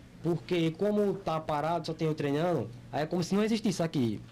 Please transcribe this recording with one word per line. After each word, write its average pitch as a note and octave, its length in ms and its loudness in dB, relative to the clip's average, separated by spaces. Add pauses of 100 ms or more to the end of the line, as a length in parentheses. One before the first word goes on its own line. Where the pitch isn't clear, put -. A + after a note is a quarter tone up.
(220)
Porque E3 500 0
como G3+ 420 2
tá E3 260 -2
parado, D#3 460 -2
só E3 60 -4
tem D#3+ 140 -2
eu D#3 80 2
treinando, D3 560 0 (220)
aí C3+ 100 0
é - 40 0
como E3 180 0
se F3+ 100 0
não G#3 80 4
existisse G#3+ 400 2
aqui B2+ 380 2 (120)